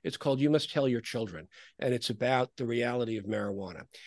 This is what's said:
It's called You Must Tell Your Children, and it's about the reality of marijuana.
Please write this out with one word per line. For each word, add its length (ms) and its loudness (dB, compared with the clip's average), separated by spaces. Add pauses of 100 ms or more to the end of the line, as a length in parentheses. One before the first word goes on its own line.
It's 140 -4
called 240 2
You 80 6
Must 240 2
Tell 160 2
Your 140 2
Children, 440 -6 (320)
and 140 2
it's 160 0
about 480 2
the 80 -4
reality 540 0
of 80 -8
marijuana. 560 -4 (240)